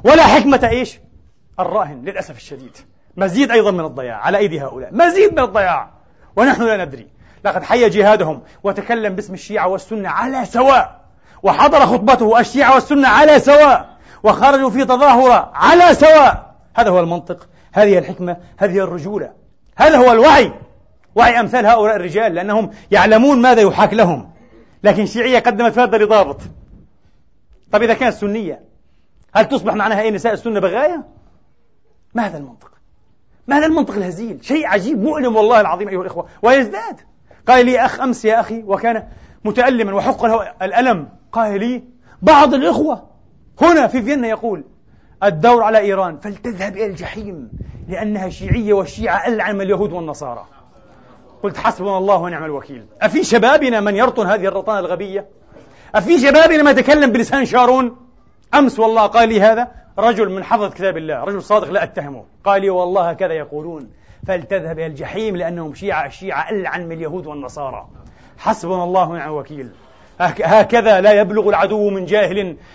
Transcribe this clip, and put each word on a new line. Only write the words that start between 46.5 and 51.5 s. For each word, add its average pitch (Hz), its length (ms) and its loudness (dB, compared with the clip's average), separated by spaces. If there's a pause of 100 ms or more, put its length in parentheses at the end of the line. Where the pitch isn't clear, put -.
إلى 208 100 -6
الجحيم، 180 640 -14 (360)
لأنها 190 420 -8
شيعية، 208 440 -4
والشيعة 202 540 -4
ألعن 208 280 -4
من 196 60 -6
اليهود 190 300 -4
والنصارى.'" 147 540 -12 (1000)
قلت: 202 140 -8